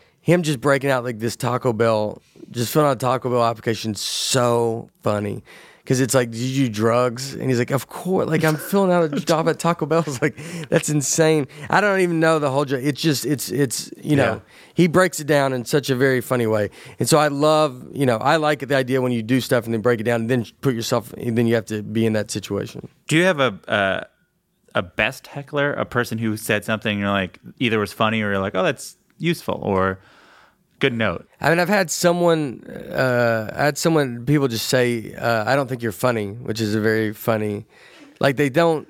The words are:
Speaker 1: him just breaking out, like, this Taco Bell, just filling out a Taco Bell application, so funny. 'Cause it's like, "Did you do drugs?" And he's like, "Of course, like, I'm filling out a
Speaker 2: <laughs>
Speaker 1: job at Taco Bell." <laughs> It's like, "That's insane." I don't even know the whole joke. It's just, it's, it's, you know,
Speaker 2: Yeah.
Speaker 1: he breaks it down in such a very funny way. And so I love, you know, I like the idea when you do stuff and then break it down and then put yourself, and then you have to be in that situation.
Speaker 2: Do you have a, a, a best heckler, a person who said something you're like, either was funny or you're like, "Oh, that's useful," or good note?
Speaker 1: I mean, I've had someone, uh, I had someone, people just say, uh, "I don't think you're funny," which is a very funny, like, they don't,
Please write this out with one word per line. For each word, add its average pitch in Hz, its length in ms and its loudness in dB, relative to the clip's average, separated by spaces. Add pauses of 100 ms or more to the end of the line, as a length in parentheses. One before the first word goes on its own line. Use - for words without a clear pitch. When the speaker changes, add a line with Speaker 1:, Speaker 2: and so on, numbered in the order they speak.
(220)
Speaker 1:
him 175 220 4
just 147 180 -2
breaking 139 280 2
out, 127 140 0
like, 120 160 -6
this 110 160 -2
Taco 123 380 -2
Bell, 107 480 0 (280)
just 120 220 -4
filling 151 160 4
out 135 100 2
a - 20 -8
Taco 127 300 0
Bell 120 140 2
application, 110 520 -2
so 117 920 0 (140)
funny. 104 400 -2 (400)
'Cause 127 160 0
it's 127 140 0
like, 123 160 4
"Did 113 100 -10
you 131 280 0
do 113 60 -4
drugs?" 120 600 0
And 123 160 -4
he's 123 80 2
like, 120 140 0
"Of 135 180 -2
course, 175 380 -2
like, 156 160 0
I'm 156 120 2
filling 190 360 0
out 175 200 4
a 202 80 -4
Speaker 2:
<laughs> 147 60 -6
Speaker 1:
job 165 240 2
at 151 80 0
Taco 165 300 -2
Bell." 160 160 2
<laughs> - 40 -12
It's 135 140 -6
like, 151 160 -2 (320)
"That's - 200 2
insane." 151 580 2 (240)
I 185 100 4
don't 196 200 2
even 170 180 0
know 160 180 4
the 147 140 0
whole 143 140 0
joke. 131 180 -2
It's 139 180 -2
just, 143 240 0
it's, 135 240 -4
it's, 127 480 -2
you 147 180 0
know, 117 200 4
Speaker 2:
Yeah. 110 40 -10 (360)
Speaker 1:
he 175 120 6
breaks 175 320 2
it 151 60 -10
down 139 280 2
in 123 120 -4
such 139 240 0
a 135 60 2
very 127 260 2
funny 123 240 0
way. 107 240 0 (300)
And 131 100 -2
so 160 80 4
I 151 120 4
love, 143 540 2 (100)
you 139 120 -2
know, 120 120 2
I 131 180 2
like 151 300 0
the 131 100 0
idea 131 260 0
when 127 100 0
you 117 120 -2
do 123 180 2
stuff 120 240 0
and 113 80 -4
then 110 80 -2
break 120 180 2
it 110 40 -4
down 117 180 0
and 113 80 -2
then 123 160 0 (160)
put 131 140 0
yourself, 113 380 -2
and 117 220 -4
then 117 120 2
you 117 80 2
have 110 100 0
to 110 160 -6
be 107 240 -2
in 110 80 2
that 104 160 -2
situation. - 580 -8 (200)
Speaker 2:
Do 151 100 2
you 170 60 4
have 180 160 2
a, 117 280 2
a, 98 380 0 (720)
a 104 80 0
best 113 440 -4
heckler, 143 460 -4
a - 120 -4
person 117 340 -4
who 110 180 -2
said 104 260 -2
something 107 360 -2
you're 101 100 -2
like, 95 300 -2 (180)
either 113 220 2
was 101 120 -2
funny 110 300 0
or 104 100 -2
you're 98 80 0
like, 95 160 -4
"Oh, 185 80 0
that's - 340 -4 (200)
useful," - 460 -4
or 95 360 0 (800)
good 135 140 0
note? 107 340 -2 (120)
Speaker 1:
I - 120 0
mean, 170 80 2
I've 175 100 0
had 190 220 0
someone, 170 760 0
uh, 120 880 0
I 139 100 0
had 147 120 0
someone, 135 480 0
people 143 220 4
just 113 200 -4
say, 120 460 0
uh, 117 320 0
"I 123 100 2
don't 139 140 0
think 120 140 -8
you're 113 80 -2
funny," 110 400 -2
which 113 280 -8
is 107 140 0
a 110 60 2
very 110 340 0
funny, 107 540 -2 (520)
like, 135 180 2
they 143 120 2
don't, 160 400 0